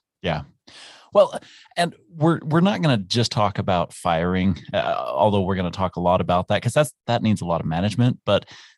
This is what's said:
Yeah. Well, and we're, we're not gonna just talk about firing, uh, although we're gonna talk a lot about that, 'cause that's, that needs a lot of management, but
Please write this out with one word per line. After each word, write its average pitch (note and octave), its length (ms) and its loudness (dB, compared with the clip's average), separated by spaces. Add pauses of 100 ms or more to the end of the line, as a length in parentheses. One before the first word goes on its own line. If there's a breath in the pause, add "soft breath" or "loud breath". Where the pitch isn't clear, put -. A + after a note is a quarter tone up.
(220)
Yeah. D#2+ 200 -4 (680 loud breath)
Well, A#3 280 2 (360 loud breath)
and F3 200 -2 (140)
we're, E3 340 2
we're D#3 160 2
not G3+ 200 2
gonna C#3+ 180 4
just A2 340 -2
talk G#2 260 0
about F#2 340 0
firing, F2+ 640 0 (160)
uh, E2+ 240 0
although G2 460 0
we're F#2 140 -2
gonna F2+ 160 -2
talk F#2 240 -4
a F2 40 -6
lot F2 200 2
about F2+ 280 0
that, G#2 140 0
'cause A#2+ 120 -2
that's, D3+ 180 0 (160)
that A#2 140 0
needs G#2+ 180 0
a - 60 -8
lot E2+ 140 -2
of - 60 -6
management, G2 580 0
but G2 240 0 (300 loud breath)